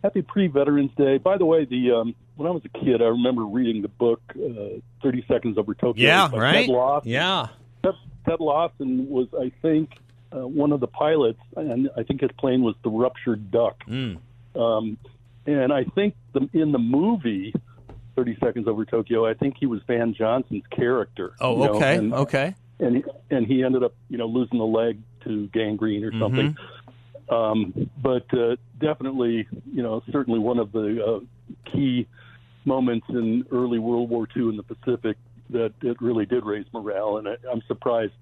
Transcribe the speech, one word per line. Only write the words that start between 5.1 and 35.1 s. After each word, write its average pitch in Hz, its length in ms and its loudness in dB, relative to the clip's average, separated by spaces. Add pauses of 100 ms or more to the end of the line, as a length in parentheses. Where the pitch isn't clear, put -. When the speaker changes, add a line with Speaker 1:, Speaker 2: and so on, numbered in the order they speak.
Speaker 1:
Seconds 117 300 0
Over 104 180 -2
Tokyo 117 300 0
Speaker 2:
Yeah, 170 240 6
Speaker 1:
by 120 100 -2
Speaker 2:
right? 170 260 4
Speaker 1:
Ted - 40 -2
Lawson. 131 400 0
Speaker 2:
Yeah. 151 380 0 (360)
Speaker 1:
Ted, 190 100 2 (340)
Ted 165 120 -2
Lawson 143 680 0
was, 139 200 0 (120)
I 127 120 -4 (100)
think, 156 300 0 (440)
uh, 127 120 -8
one 147 240 0
of 147 80 2
the 123 80 -2
pilots, 151 520 2 (160)
and 135 400 -2
I 117 80 -4
think 135 180 -2
his 135 160 0
plane 131 260 2
was 110 200 0
the 113 60 -2
Ruptured 110 600 -2
Duck. 117 360 0
Speaker 2:
Mm. 117 320 -6 (360)
Speaker 1:
Um, 110 420 0 (480)
and 139 260 2
I 135 120 2
think 202 320 0 (180)
the, 135 200 0
in 156 180 2
the 135 80 2
movie 123 720 0 (640)
Thirty 120 280 -2
Seconds 117 240 0
Over 107 180 0
Tokyo, 113 400 0
I 110 100 0
think 139 220 -2
he 139 100 -2
was 110 200 -2
Van 117 260 0
Johnson's 113 560 -2
character. 120 680 -2
Speaker 2:
Oh, 127 220 2
Speaker 1:
You 139 40 4
know, 107 100 2
Speaker 2:
okay, 143 220 4
Speaker 1:
and, 110 160 0
Speaker 2:
okay. 139 420 0 (240)
Speaker 1:
and 123 180 2
he, - 60 0 (280)
and 123 160 0
he 131 160 2
ended 127 200 2
up, 117 100 0 (160)
you 123 80 -8
know, 117 100 -4
losing 120 320 0
the 110 60 0
leg 113 340 0 (240)
to 107 240 -4
gangrene 107 560 -2
or 110 80 -6
Speaker 2:
Mm-hmm. 113 80 -4
Speaker 1:
something. 131 380 0 (720)
Um, 110 600 0 (120)
but, 127 320 0
uh, 120 240 2 (220)
definitely, 127 680 -2 (240)
you 131 100 -4
know, 113 300 -4
certainly 123 280 0
one 120 200 0
of 107 140 -2
the, 107 300 -2
uh, 110 160 0 (520)
key 127 360 0 (580)
moments 127 440 0
in 120 420 0
early 123 280 0
World 120 300 -2
War 117 180 -2
Two 120 220 -2
in 107 80 -4
the 101 60 -12
Pacific 117 540 -4 (320)